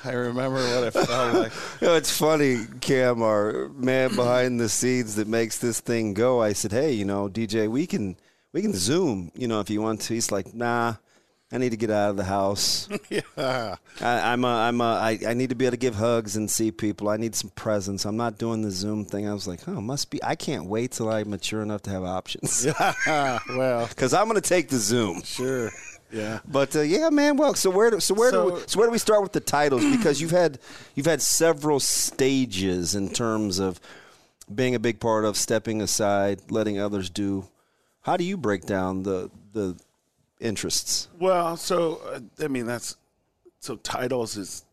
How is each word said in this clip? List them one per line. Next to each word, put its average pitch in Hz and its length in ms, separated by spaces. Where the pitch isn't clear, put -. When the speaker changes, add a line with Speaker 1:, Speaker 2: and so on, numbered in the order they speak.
Speaker 1:
I 127 100
remember 123 440
what 123 280
it 113 60
felt 120 440
like. 113 160
Speaker 2:
<laughs> - 160
You - 60
know, 170 80
it's 151 220
funny, 143 480
Cam, 123 400
our 110 540
man 131 400
behind 123 440
the 113 100
scenes 123 480
that 107 100
makes 113 320
this 120 220
thing 113 340
go. 120 260
I 107 120
said, 98 180
"Hey, 139 220
you 104 120
know, 101 240
D 113 160
J, 107 220
we 131 180
can, 104 300
we 170 100
can 214 100
Zoom, 101 640
you 127 120
know, 110 120
if 95 100
you 107 120
want 110 200
to." - 120
He's 113 180
like, 98 220
"Nah, 117 420
I 120 60
need 127 140
to 113 60
get 107 140
out 104 200
of 98 60
the 98 60
house." 98 720
Speaker 1:
<laughs> 202 40
Yeah. 127 680
Speaker 2:
I, 117 300
I'm 123 140
a, - 20
I'm 120 340
a, - 20
I, 110 440
I 113 60
need 123 160
to 131 60
be 127 100
able 123 60
to 120 60
give 120 180
hugs 110 420
and 107 120
see 110 220
people. 104 380
I 107 80
need 113 180
some - 160
presence. 101 540
I'm 107 120
not 117 200
doing 113 240
the 104 100
Zoom 104 320
thing. 101 240
I 104 60
was 101 140
like, 87 160
"Huh, 175 180
must 131 280
be, - 140
I 143 120
can't 117 300
wait 113 260
till 113 180
I'm 107 200
mature 107 320
enough 104 220
to 101 60
have 95 160
options." 92 680
Speaker 1:
<laughs> - 340
Yeah, 139 340
well. 123 420
Speaker 2:
<laughs> - 60
'Cause 131 160
I'm 196 140
gonna 226 120
take 175 300
the 131 80
Zoom. 107 460
Speaker 1:
Sure. 127 480
Yeah. 110 360
Speaker 2:
But, 139 280
uh, 156 60
yeah, 226 300
man, 294 260
well, 285 160
so - 160
where 214 220
do, 202 80
so 190 160
where 233 160
do 190 60
Speaker 1:
So 180 180
Speaker 2:
we, 170 100
so - 140
where 233 80
do 233 40
we 233 60
start 214 240
with 190 100
the 156 80
titles? 147 440
<clears throat> 285 120
Because 165 240
you've 160 120
had, 165 260
you've 143 100
had 156 160
several 151 580
stages 95 1160
in 98 140
terms 107 500
of 95 200
being 127 200
a 117 60
big 110 200
part 110 240
of 104 140
stepping 110 460
aside, 101 640
letting 104 300
others 101 320
do. 98 360
How 160 160
do 180 60
you 190 140
break 104 280
down 95 380
the, 95 260
the 95 240
interests? - 680
Speaker 1:
Well, 170 380
so, 170 440
uh, 131 320
I 151 40
mean, 131 180
that's, 117 300
so 123 160
titles 123 600
is 95 380